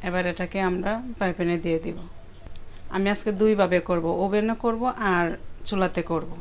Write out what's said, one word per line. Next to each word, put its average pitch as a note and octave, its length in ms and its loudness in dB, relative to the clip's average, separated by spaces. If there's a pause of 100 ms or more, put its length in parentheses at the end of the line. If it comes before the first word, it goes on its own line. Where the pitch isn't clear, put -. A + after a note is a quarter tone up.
এবার F3+ 140 0 (100)
এটাকে F3+ 260 -4 (100)
আমরা F3+ 240 0 (240)
ফ্রাই F#3+ 200 0
প্যানে F3 280 2
দিয়ে E3 200 2
দিব। E3+ 140 -6 (960)
আমি G3 200 2
আজকে G3+ 160 -2 (100)
দুইভাবে G3 380 6 (100)
করব, E3+ 180 2 (180)
ওভেনে G#3 300 2 (100)
করব A#3 180 2 (300)
আর F3 140 4 (420)
চুলাতে F#3+ 340 0 (100)
করব। D#3+ 180 -2 (100)